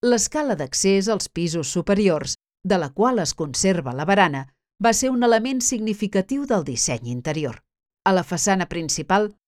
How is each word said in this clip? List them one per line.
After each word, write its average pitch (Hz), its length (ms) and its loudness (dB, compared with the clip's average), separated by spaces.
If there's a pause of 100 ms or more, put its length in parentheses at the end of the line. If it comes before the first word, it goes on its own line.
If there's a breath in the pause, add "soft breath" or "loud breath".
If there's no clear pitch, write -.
L'escala 240 560 0
d'accés 190 500 0
als 214 200 -2
pisos 165 420 -4
superiors, 180 640 0 (300)
de 185 180 2
la 143 80 -4
qual 233 320 2
es - 120 -4
conserva 151 600 -2
la 147 140 -4
barana, 165 400 2 (340)
va 226 100 4
ser 254 220 0
un 240 80 2
element 240 400 2
significatiu 214 880 -2
del 190 140 0
disseny 120 480 -4
interior. 135 480 -6 (440)
A 196 120 4
la 175 80 2
façana 185 420 0
principal 170 640 -2 (180)